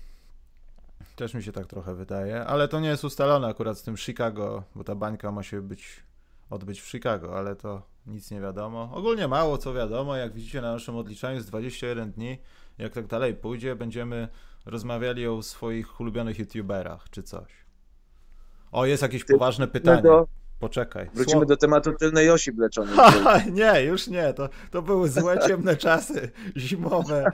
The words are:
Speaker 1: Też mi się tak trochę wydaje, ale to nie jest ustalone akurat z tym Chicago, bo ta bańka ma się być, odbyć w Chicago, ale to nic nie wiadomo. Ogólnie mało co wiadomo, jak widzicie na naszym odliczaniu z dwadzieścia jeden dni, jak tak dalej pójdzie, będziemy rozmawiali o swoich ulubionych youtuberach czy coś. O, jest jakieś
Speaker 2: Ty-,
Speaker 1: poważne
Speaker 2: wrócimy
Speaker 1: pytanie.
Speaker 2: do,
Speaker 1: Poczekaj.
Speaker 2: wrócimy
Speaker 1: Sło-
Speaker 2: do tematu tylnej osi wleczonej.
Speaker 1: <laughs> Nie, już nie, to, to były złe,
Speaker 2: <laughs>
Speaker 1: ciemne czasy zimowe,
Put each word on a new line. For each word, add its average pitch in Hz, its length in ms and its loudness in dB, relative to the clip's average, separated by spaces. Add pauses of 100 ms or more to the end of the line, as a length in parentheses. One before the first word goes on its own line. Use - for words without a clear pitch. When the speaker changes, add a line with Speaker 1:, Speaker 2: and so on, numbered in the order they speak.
(1160)
Speaker 1:
Też 120 180 -10
mi 113 80 -8
się 98 100 -12
tak 92 140 -10
trochę 92 280 -12
wydaje, 98 500 -6
ale 143 240 0
to 156 120 -4
nie 156 80 -2
jest 147 160 -2
ustalone 139 420 0
akurat 107 320 -6
z - 40 -18
tym 110 140 -10
Chicago, 107 680 -6 (120)
bo 107 100 -14
ta 107 100 -8
bańka 104 380 -6
ma 104 100 -8
się 101 200 -10
być, - 400 -16 (480)
odbyć 98 300 -12
w - 60 -20
Chicago, 95 520 -6
ale 98 180 -6
to 101 260 -12 (240)
nic 107 240 -14
nie 104 100 -10
wiadomo. 110 540 -8
Ogólnie 202 340 -2
mało 143 300 2
co 127 160 -8
wiadomo, 127 420 -4
jak 117 180 -8
widzicie 113 260 -10
na 117 120 -4
naszym 117 240 -8
odliczaniu 117 440 -8
z 104 60 -12
dwadzieścia 113 400 -8
jeden 113 260 -6
dni, 120 260 -10 (400)
jak 110 140 -10
tak 113 140 -8
dalej 117 280 -2
pójdzie, 123 420 -8
będziemy 117 520 -8 (380)
rozmawiali 120 600 -6
o 110 160 -4
swoich 113 580 -8
ulubionych 113 380 -6
youtuberach 98 720 -8
czy 95 120 -12
coś. - 460 -16 (1040)
O, 127 140 2
jest 139 160 2
jakieś 123 220 -2
Speaker 2:
Ty-, - 80 0
Speaker 1:
poważne 127 340 4
Speaker 2:
wrócimy - 140 -4
Speaker 1:
pytanie. 170 220 6
Speaker 2:
do, 160 240 10 (320)
Speaker 1:
Poczekaj. 104 560 -6
Speaker 2:
wrócimy 135 280 4
Speaker 1:
Sło- 143 60 4
Speaker 2:
do 143 80 6
tematu 151 360 4
tylnej 156 380 4
osi 160 220 4
wleczonej. 110 420 0 (340)
Speaker 1:
<laughs> 202 240 6
Nie, 196 300 6
już 175 260 0
nie, 170 260 0
to, 139 140 -6 (220)
to 175 120 -4
były 185 260 2
złe, 175 320 2
Speaker 2:
<laughs> - 80 6
Speaker 1:
ciemne 175 280 2
czasy 160 540 0 (260)
zimowe, 160 760 0